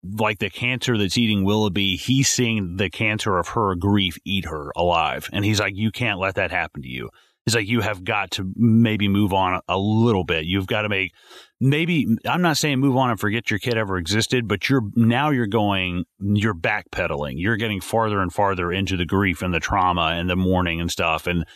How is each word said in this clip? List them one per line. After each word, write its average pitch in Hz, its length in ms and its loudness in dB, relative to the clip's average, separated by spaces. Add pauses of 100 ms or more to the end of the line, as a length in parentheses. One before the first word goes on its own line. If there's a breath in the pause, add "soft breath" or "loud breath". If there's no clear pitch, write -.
like, 107 340 -2
the 101 120 -2
cancer 123 480 -2
that's 101 200 0
eating 107 260 2
Willoughby, 101 520 2
he's 131 320 2
seeing 107 480 -2
the 95 140 0
cancer 107 480 -2
of 85 100 -2
her 101 260 0
grief 98 500 2
eat 95 220 -4
her 76 300 -8
alive. 82 560 0
And 101 120 -2
he's 104 160 2
like, 101 160 -2
"You 107 140 0
can't 107 300 -4
let 95 160 -2
that 90 160 -2
happen 80 300 -4
to 64 60 -14
you." 62 220 -10 (340 soft breath)
He's 110 100 0
like, 107 140 0
"You 117 120 2
have 101 220 -4
got 101 300 -2
to 95 240 -6
maybe 110 500 4
move 98 260 2
on 92 360 0
a 92 100 0
little 107 460 2
bit. 80 220 -2
You've 95 200 0
gotta 107 220 -2
make, 95 240 -2 (480 loud breath)
maybe," 156 440 2 (200)
I'm 147 180 0
not 160 140 2
saying 143 240 0
move 135 160 2
on 131 140 2
and 107 100 -2
forget 107 320 -2
your 104 80 -2
kid 120 180 -2
ever 98 200 -2
existed, 110 500 0
but 101 200 -2
you're, 135 140 4 (140)
now 120 340 4
you're 123 160 0
going, 95 600 0 (140)
you're 101 360 2
backpedaling. 82 800 -4
You're 98 200 -2
getting 107 240 -4
farther 107 400 0
and 90 120 -2
farther 92 400 0
into 95 240 -2
the 87 100 0
grief 95 360 2
and 90 120 -2
the 80 60 0
trauma 87 560 0
and 87 120 -4
the 90 60 2
mourning 90 460 0
and 85 100 -2
stuff. 82 380 -2
And, 87 160 0 (120)